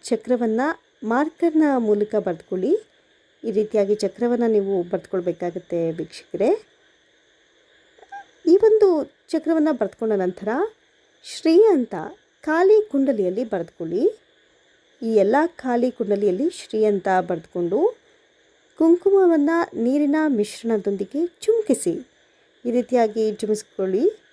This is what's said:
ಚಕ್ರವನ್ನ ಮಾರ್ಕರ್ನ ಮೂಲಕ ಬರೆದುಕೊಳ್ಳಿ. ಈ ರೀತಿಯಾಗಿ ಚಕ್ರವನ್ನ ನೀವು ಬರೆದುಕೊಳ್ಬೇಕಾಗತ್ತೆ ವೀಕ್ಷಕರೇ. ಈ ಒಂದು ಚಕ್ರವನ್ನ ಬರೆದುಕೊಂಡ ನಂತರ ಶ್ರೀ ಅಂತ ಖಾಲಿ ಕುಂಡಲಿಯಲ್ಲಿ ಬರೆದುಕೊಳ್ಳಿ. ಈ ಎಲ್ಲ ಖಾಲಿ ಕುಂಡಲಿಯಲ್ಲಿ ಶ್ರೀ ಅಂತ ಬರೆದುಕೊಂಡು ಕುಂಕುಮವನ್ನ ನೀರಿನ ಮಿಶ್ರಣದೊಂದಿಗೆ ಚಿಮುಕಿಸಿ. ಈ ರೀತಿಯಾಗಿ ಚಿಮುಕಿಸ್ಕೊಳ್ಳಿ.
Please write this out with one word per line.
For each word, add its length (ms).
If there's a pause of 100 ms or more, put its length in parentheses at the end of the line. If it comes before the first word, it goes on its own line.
ಚಕ್ರವನ್ನ 580 (420)
ಮಾರ್ಕರ್ನ 600 (140)
ಮೂಲಕ 380
ಬರೆದುಕೊಳ್ಳಿ. 600 (640)
ಈ 80
ರೀತಿಯಾಗಿ 440
ಚಕ್ರವನ್ನ 520
ನೀವು 360
ಬರೆದುಕೊಳ್ಬೇಕಾಗತ್ತೆ 1080
ವೀಕ್ಷಕರೇ. 680 (1900)
ಈ 80
ಒಂದು 560 (180)
ಚಕ್ರವನ್ನ 420
ಬರೆದುಕೊಂಡ 400
ನಂತರ 360 (760)
ಶ್ರೀ 400
ಅಂತ 320 (480)
ಖಾಲಿ 460
ಕುಂಡಲಿಯಲ್ಲಿ 540
ಬರೆದುಕೊಳ್ಳಿ. 680 (920)
ಈ 60
ಎಲ್ಲ 280 (120)
ಖಾಲಿ 440
ಕುಂಡಲಿಯಲ್ಲಿ 580
ಶ್ರೀ 340
ಅಂತ 240 (200)
ಬರೆದುಕೊಂಡು 680 (800)
ಕುಂಕುಮವನ್ನ 720 (240)
ನೀರಿನ 420 (120)
ಮಿಶ್ರಣದೊಂದಿಗೆ 1000
ಚಿಮುಕಿಸಿ. 800 (580)
ಈ 60
ರೀತಿಯಾಗಿ 640
ಚಿಮುಕಿಸ್ಕೊಳ್ಳಿ. 760 (220)